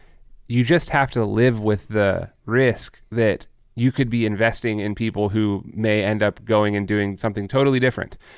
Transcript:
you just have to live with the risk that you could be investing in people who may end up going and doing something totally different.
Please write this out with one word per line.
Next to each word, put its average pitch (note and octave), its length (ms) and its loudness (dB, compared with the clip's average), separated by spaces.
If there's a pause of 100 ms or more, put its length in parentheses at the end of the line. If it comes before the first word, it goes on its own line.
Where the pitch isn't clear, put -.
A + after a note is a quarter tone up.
(480)
you A#2+ 160 2
just D#3+ 260 2
have C#3 220 0
to A#2 120 0
live A2 360 2
with G#2 260 0
the G2 440 0 (140)
risk A#2+ 560 0 (120)
that G#2+ 340 0 (300)
you A#2+ 160 2
could B2 180 -2
be A#2 160 0
investing G#2+ 540 0
in G2+ 160 -4
people G#2+ 320 -2
who G#2 340 -2 (100)
may G#2+ 300 0
end G#2+ 220 0
up G2+ 200 -2
going G#2 300 2
and G2+ 140 -2
doing G2+ 280 -2
something G2+ 300 -6
totally C3+ 320 2
different. - 400 -2 (200)